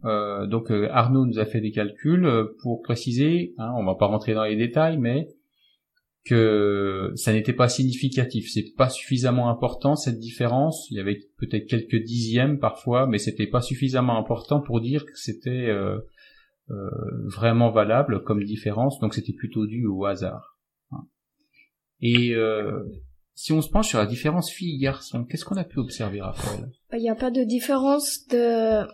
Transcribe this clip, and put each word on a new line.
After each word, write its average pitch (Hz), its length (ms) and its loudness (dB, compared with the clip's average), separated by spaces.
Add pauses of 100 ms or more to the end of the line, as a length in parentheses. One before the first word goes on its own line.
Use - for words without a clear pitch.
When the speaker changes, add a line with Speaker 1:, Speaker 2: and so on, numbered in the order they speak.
Speaker 1:
euh, 104 440 -2
donc, 113 220 -2
euh, 104 220 2
Arnaud 127 340 4
nous 110 140 0
a 107 60 2
fait 107 160 -2
des 107 100 -2
calculs, 147 540 2
euh, 113 360 2
pour 117 200 -4
préciser, 147 760 0
hein, 113 200 -6
on 104 80 -2
va 95 100 0
pas 104 120 2
rentrer 107 260 0
dans 107 100 0
les 107 140 0
détails, 151 400 2
mais 131 320 0 (960)
que 101 920 4
ça - 160 0
n'était 110 220 2
pas 123 160 4
significatif, 127 840 -2
c'est - 220 -4
pas 127 140 4
suffisamment 123 600 0
important 127 460 0
cette 120 240 -2
différence. 123 720 -2
Il 107 60 -6
y - 20 -6
avait 101 220 -2 (160)
peut-être 110 300 -4
quelques 113 360 0
dixièmes 120 560 0
parfois, 127 480 0
mais 107 100 2
c'était 104 300 -2
pas 123 140 2
suffisamment 127 560 0
important 120 420 0
pour 120 220 0
dire 139 240 -2
que - 100 -20
c'était, 123 540 -4
euh, 98 280 0 (720)
euh, 98 200 -8 (440)
vraiment 117 380 4
valable 110 540 2
comme 104 180 0
différence, 110 560 -2
donc 110 160 -2
c'était 104 180 -4
plutôt 110 320 -4
dû 113 200 -4
au 95 200 -2
hasard. 95 520 -6 (1400)
Et, 120 320 4
euh, 107 500 0 (500)
si - 180 -4
on 160 100 4
se - 80 -2
penche 214 200 2
sur 117 100 2
la 104 60 4
différence 151 460 0
filles-garçons, 135 760 -4
qu'est-ce - 200 -8
qu'on 196 120 -4
a 180 80 -2
pu - 140 -6
observer, 104 420 -4
Raphaël ? 101 480 -6 (240)
Speaker 2:
Il 233 60 -4
n'y 226 100 -2
a 220 60 0
pas 254 160 -2
de 254 120 2
différence 269 840 0
de... 226 640 4